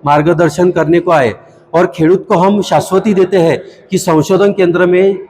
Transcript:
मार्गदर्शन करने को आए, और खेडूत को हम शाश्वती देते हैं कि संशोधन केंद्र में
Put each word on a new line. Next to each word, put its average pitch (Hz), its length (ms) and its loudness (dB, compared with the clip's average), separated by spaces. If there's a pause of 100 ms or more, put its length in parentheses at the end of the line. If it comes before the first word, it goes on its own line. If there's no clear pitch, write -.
मार्गदर्शन 165 640 0
करने 170 280 0
को 175 120 -2
आए, 131 240 0 (380)
और 175 120 2
खेडूत 180 420 -2
को 208 80 0
हम 196 260 0
शाश्वती 185 520 -2
देते 190 240 0
हैं 165 260 0 (280)
कि 190 60 -2
संशोधन 185 540 0
केंद्र 180 340 0
में 185 340 0 (100)